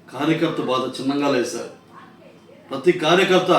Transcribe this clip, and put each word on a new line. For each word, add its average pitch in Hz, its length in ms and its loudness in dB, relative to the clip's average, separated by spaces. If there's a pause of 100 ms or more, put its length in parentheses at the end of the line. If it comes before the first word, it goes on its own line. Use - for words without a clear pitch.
(140)
కార్యకర్త 156 480 -2 (100)
బాధ 131 100 0 (140)
చిన్నంగా 143 400 -2
లేదు 117 180 0
సార్. 117 160 -10 (1000)
ప్రతి 135 220 2 (120)
కార్యకర్త 180 540 2